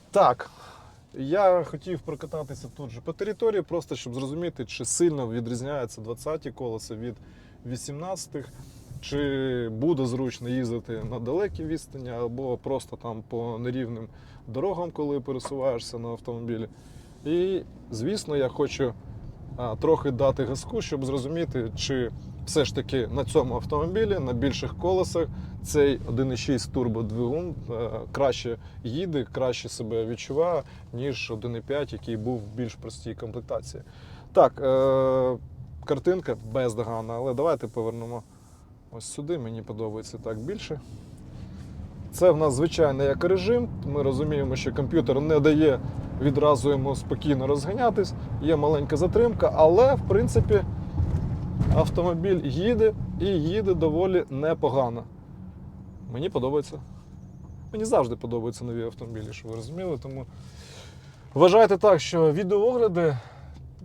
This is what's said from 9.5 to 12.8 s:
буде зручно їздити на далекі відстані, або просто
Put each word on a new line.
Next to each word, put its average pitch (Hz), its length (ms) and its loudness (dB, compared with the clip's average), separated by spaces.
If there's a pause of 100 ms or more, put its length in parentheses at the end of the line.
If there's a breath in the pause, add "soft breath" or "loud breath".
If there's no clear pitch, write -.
буде 135 340 2
зручно 120 420 -4
їздити 117 560 -4
на 120 140 -6
далекі 160 460 -2
відстані, 143 460 -8
або 120 460 -4
просто 135 400 -4